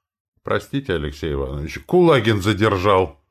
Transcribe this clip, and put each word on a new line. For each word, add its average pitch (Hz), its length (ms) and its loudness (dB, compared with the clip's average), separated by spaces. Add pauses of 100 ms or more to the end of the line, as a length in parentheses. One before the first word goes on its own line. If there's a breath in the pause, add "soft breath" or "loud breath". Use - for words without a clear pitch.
(420)
«Простите, 107 520 -4
Алексей 76 400 -6
Иванович, 69 500 -8
Кулагин 131 560 2
задержал». 98 800 2 (100)